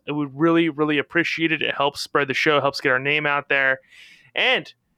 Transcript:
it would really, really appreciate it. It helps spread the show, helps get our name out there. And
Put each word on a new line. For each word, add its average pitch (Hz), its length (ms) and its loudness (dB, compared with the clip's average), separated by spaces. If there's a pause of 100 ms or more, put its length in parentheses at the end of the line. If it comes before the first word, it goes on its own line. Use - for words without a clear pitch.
it 139 60 -6
would 147 200 -4
really, 165 360 2
really 151 300 0
appreciate 160 520 -2
it. 156 120 -2
It 120 120 -2
helps 143 260 -2
spread 139 280 -2
the 131 60 -2
show, 147 260 2
helps 139 200 -2
get 135 120 2
our 127 80 2
name 147 260 0
out 143 220 -2
there. 135 320 0 (560)
And 226 360 0 (260)